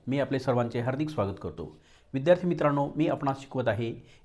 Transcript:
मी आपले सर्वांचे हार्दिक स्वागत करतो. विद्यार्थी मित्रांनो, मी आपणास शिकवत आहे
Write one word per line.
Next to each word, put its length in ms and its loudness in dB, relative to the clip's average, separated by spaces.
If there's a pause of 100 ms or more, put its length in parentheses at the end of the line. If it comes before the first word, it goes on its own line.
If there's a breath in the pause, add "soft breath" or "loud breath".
मी 120 0
आपले 200 0
सर्वांचे 420 0
हार्दिक 300 -2
स्वागत 320 -2
करतो. 380 -10 (340 soft breath)
विद्यार्थी 320 4
मित्रांनो, 500 2
मी 100 2
आपणास 340 0
शिकवत 280 -2
आहे 260 0 (300 soft breath)